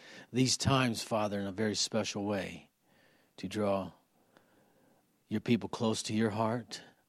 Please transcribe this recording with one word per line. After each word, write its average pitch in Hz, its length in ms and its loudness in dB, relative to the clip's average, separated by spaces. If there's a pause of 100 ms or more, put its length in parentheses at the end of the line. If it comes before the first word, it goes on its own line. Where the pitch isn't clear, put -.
(320)
these 123 260 4
times, 131 460 2
Father, 104 360 0
in 101 80 -4
a 98 40 -6
very 104 240 0
special 104 500 -2
way 92 440 -4 (680)
to - 100 -8
draw 98 440 0 (1400)
your 107 140 -2
people 107 260 2
close 110 360 0
to 110 100 -4
your 113 160 2
heart 110 520 -2 (280)